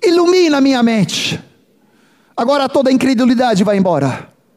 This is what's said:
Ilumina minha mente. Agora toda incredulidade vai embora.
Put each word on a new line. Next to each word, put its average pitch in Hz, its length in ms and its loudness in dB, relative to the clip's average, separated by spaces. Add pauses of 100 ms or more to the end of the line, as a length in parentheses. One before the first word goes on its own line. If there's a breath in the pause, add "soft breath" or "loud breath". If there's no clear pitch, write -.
Ilumina 349 600 2
minha 269 200 2
mente. 226 560 -2 (960 soft breath)
Agora 269 360 -2
toda 262 200 0
incredulidade 247 720 0
vai 208 140 0
embora. 165 560 -2 (240)